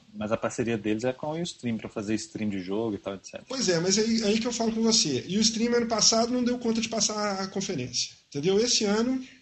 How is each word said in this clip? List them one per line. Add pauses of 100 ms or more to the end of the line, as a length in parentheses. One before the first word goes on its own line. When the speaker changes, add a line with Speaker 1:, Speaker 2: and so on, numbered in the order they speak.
(160)
Speaker 1:
mas
a
parceria
deles
é
com
o
Stream,
pra
fazer
stream
de
jogo
e
tal,
et
cetera.
Speaker 2:
Pois
é,
mas
aí,
aí
que
eu
falo
com
você.
E
o
Stream,
ano
passado,
não
deu
conta
de
passar
a
conferência, (160)
entendeu?
Esse
ano (180)